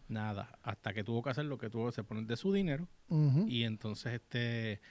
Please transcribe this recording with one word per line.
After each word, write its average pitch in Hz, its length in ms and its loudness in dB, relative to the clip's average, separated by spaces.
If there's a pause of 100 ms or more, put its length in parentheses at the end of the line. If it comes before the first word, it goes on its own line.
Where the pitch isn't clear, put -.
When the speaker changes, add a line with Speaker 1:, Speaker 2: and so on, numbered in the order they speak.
Speaker 1:
Nada, 107 540 -4
hasta 113 300 -4
que 104 120 -2
tuvo 117 180 0
que 131 80 -2
hacer 147 160 -2
lo 143 100 -4
que 113 140 -6
tuvo 113 140 -2
que 120 40 0
hacer, 117 160 -4
poner 110 220 -6
de 117 100 -2
su 196 160 0
dinero 175 340 2 (220)
Speaker 2:
Ujú. 151 400 6
Speaker 1:
y 117 160 2
entonces, 110 500 -4
este, 117 680 -2 (100)